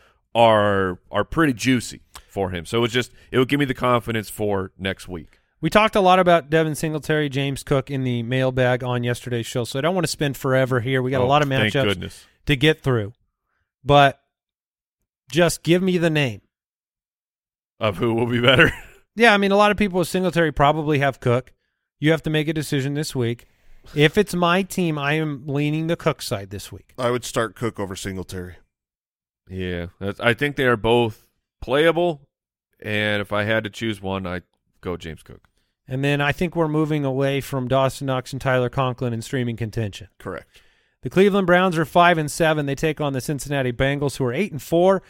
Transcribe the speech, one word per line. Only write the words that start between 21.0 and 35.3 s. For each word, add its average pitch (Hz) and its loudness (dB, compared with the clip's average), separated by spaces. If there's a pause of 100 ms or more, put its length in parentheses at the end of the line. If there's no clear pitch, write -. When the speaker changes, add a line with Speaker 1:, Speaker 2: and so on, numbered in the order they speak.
Speaker 2:
have 139 0
Cook. 123 0 (460)
You 151 2
have 156 0
to 156 -4
make 156 0
a 160 -2
decision 143 -2
this 156 -6
week. 120 -4 (460)
If 151 4
it's 208 0
my 175 2
team, 170 -2
I 143 -2
am 151 -4
leaning 147 -2
the 170 0
Cook - -4
side 101 -8
this 98 -12
week. - -20
Speaker 3:
I 123 0
would 123 -2
start 113 -4
Cook 113 -6
over 95 -6
Singletary. 92 -10 (920)
Speaker 1:
Yeah, 90 -6 (120)
that's, 98 -8
I 117 2
think 143 -4
they 139 -2
are 120 2
both 113 0 (340)
playable, 160 0 (520)
and 104 -2
if 101 -8
I 104 0
had 110 0
to 104 -8
choose 107 -6
one, 95 -6
I'd 90 -8 (360)
go 90 -6
James 82 -16
Cook. - -20 (400)